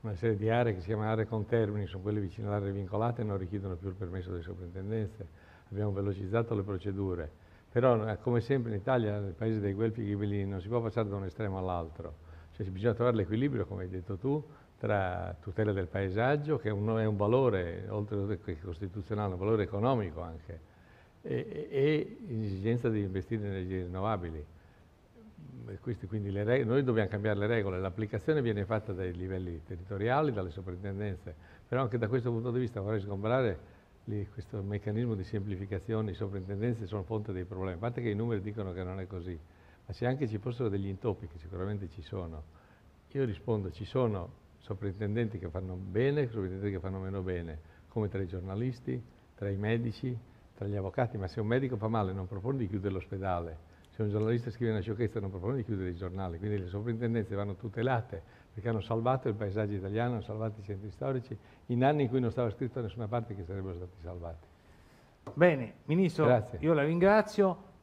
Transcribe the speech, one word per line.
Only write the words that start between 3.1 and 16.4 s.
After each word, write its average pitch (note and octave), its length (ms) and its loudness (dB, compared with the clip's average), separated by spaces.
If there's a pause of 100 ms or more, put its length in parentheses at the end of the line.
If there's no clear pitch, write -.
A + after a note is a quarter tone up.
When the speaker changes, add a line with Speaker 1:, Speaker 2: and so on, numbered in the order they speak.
Speaker 1:
e A2 40 0
non G2+ 120 0
richiedono F#2+ 380 -4
più F#2 140 -6
il F#2+ 60 -6
permesso F#2 340 -6
delle F2 140 -4
soprintendenze, F#2 800 -6 (460)
abbiamo G#2 200 0
velocizzato G2 640 0
le G2+ 60 2
procedure, F#2+ 680 -2 (420)
però, A#2+ 360 6
eh, G#2+ 120 -2
come A#2+ 220 4
sempre A#2 300 2
in G#2 60 -2
Italia, G#2 420 2
nel G2 140 -4
paese A2 260 0
dei G2 140 2
guelfi A2 300 0
ghibellini, G2+ 460 0
non F#2+ 120 -2
si F#2 60 -8
può A#2 140 2
passare A2 280 0
da G2+ 60 -2
un G2+ 100 -2
estremo F#2+ 320 -2
all'altro, E2+ 560 -4 (420)
cioè G#2 120 -4
bisogna G2 260 2
trovare B2 240 4
l'equilibrio, A2 480 2
come F#2+ 180 -6
hai F2+ 60 -6
detto F#2 280 -6
tu, C#3+ 240 0 (360)
tra F2+ 640 0
tutela G#2 320 0
del F#2+ 140 0
paesaggio, B2+ 680 2